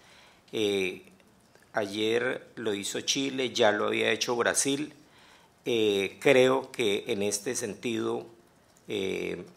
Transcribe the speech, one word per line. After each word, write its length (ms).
Eh, 500
ayer 840
lo 180
hizo 280
Chile, 520
ya 200
lo 160
había 240
hecho 240
Brasil. 580
Eh, 560
creo 500
que 380
en 140
este 340
sentido, 680
eh, 580